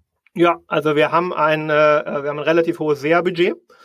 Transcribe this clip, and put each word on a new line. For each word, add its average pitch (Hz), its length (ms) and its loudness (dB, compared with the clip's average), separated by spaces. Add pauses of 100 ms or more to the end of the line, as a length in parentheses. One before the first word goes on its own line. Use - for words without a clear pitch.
(340)
Ja, 170 240 2 (100)
also 151 300 0
wir 147 160 2
haben 175 200 0
ein, 156 360 0
äh, 151 40 0
wir 151 560 2
haben 147 100 -6
ein - 0 -
relativ 165 400 0
hohes 151 200 -2
sea-Budget 170 560 0 (300)